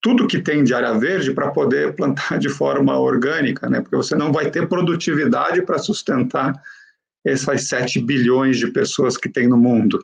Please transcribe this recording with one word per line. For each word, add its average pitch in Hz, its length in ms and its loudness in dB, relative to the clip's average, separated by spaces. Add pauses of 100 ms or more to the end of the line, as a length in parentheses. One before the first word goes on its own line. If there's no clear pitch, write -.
tudo 240 260 2
que - 140 -2
tem 151 220 2
de 120 100 4
área 120 200 0
verde 139 380 0
pra 139 200 -4
poder 147 440 0
plantar 143 440 -2
de 143 100 -2
forma 139 500 0
orgânica, 131 720 -2
né? 131 120 -2
Porque - 140 -6
você 131 200 -2
não 151 160 0
vai 160 180 0
ter - 180 -2
produtividade 165 960 0
pra 180 160 -2
sustentar 139 840 -2 (640)
essas 139 440 -2
sete 127 320 -2
bilhões 127 580 2
de 113 140 -2
pessoas 127 440 0
que - 140 -6
tem 123 180 0
no 123 100 6
mundo. 113 460 4